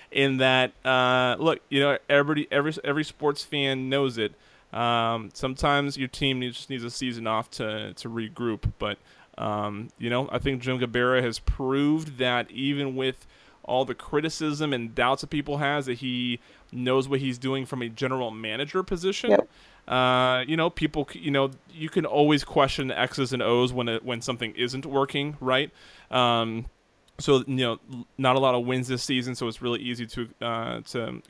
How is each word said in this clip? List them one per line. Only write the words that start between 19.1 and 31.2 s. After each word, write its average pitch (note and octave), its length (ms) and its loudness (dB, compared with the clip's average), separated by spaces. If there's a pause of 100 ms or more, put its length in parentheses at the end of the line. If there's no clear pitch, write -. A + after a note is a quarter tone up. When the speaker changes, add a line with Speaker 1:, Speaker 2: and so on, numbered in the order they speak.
Speaker 2:
Yep. - 180 4 (380)
Speaker 1:
Uh, B2+ 600 4
you D#3+ 100 0
know, E3 140 2
people, D3+ 400 -2
c-, - 80 -16
you D#3 120 -4
know, C#3 200 4 (200)
you D#3+ 180 -8
can D#3+ 180 0
always D3 360 6
question C#3 440 2
the A2 120 -2
X's B2+ 320 0
and B2+ 120 -2
O's B2 280 4
when B2 160 -2
it, A2+ 160 -2
when A#2 180 -6
something A#2 340 -6
isn't C3 320 -4
working, C#3 520 0
right? C3 300 0 (400)
Um, A#2 560 2 (540)
so, C3+ 280 4
you C3+ 100 -2
know, A#2+ 220 0 (120)
l-, A#2+ 140 -12 (120)
not C3 180 4
a C3+ 40 4
lot C3+ 160 4
of A#2+ 100 0
wins B2+ 220 0
this B2+ 160 -4
season, B2+ 320 -2
so A#2+ 120 -4
it's A2+ 160 -8
really A#2+ 180 -2
easy A#2+ 240 -8
to, A#2 240 -8 (120)
uh, A#2 400 -4 (100)
to A#2+ 380 -6